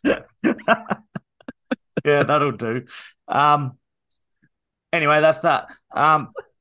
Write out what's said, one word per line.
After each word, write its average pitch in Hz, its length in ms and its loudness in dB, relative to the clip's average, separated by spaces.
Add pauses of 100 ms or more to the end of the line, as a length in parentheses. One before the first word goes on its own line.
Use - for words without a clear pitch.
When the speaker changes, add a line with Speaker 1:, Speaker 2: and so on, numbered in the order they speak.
Speaker 1:
<laughs> - 40 0 (2000)
Speaker 2:
Yeah, 147 200 2
that'll 147 300 0
do. 117 320 -8 (420)
Um, 143 500 0 (1160)
anyway, 151 300 2
that's 160 180 2
that. 156 280 0 (280)
Um, 151 360 2 (300)